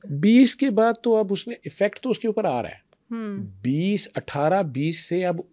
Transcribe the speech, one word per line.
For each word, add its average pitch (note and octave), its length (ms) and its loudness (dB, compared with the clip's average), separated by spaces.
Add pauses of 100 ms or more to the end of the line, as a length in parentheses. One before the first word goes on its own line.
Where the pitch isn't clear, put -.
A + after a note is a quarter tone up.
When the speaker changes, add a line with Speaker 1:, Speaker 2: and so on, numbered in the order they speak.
Speaker 1:
गया। C#3+ 140 -6
Speaker 2:
बीस A3+ 360 6
के C#4 140 0
बाद A3 340 2
तो A#3 100 2
अब G#3+ 180 2
उसने G#3+ 340 -6
इफेक्ट G3 360 -2
तो B3+ 80 -4
उसके A#3 180 -4
ऊपर G#3+ 180 -2
आ B2+ 160 0
रहा E2 100 -8
है। - 120 -20 (280)
Speaker 1:
हम्म। G#3+ 300 -8 (220)
Speaker 2:
बीस, E3 440 0
अठारह, D#3 540 -2
बीस D3+ 440 -4
से F3+ 180 -2
अब F3 300 -4